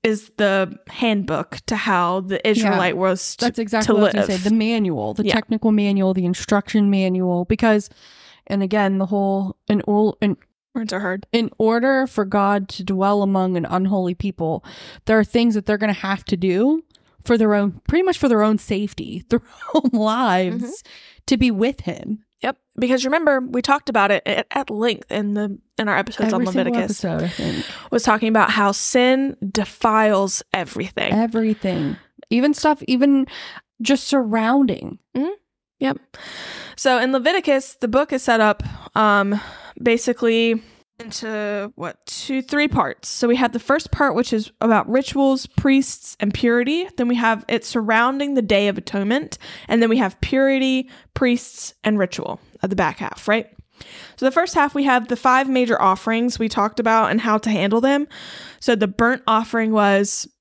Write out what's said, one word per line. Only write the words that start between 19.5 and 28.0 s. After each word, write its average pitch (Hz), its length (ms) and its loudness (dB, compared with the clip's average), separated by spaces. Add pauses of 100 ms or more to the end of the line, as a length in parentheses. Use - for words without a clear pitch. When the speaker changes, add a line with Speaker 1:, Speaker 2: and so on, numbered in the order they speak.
Speaker 2:
own 269 180 2
lives, 214 680 0
Speaker 1:
Mm-hmm. 247 80 -8 (560)
Speaker 2:
to 254 100 4
be 247 140 4
with 226 300 -2
him. 190 420 -8 (180)
Speaker 1:
Yep. - 160 -4 (220)
Because 254 260 0
remember, 294 340 2
we 254 220 -4
talked 277 260 0
about 208 220 2
it 202 160 2
at, - 240 -2
at 269 220 -4
length 220 400 -2
in 208 240 -2
the, 208 240 -4 (180)
in 214 100 -2
our 202 80 0
episodes 214 380 -2
Speaker 2:
Every 233 140 0
Speaker 1:
on 185 40 -2
Speaker 2:
single 190 220 0
Speaker 1:
Leviticus. 208 320 -4
Speaker 2:
episode, 160 200 -2
I - 20 -2
think. - 380 -6 (260)
Speaker 1:
Was 233 100 2